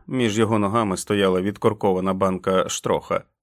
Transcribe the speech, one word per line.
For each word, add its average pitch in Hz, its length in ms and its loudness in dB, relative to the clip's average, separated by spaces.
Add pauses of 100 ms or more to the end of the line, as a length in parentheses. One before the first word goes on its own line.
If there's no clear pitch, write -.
між 117 320 0
його 110 200 2
ногами 101 380 0
стояло 95 460 0
відкоркована 98 720 0
банка 95 540 0
штроха, - 560 -4 (180)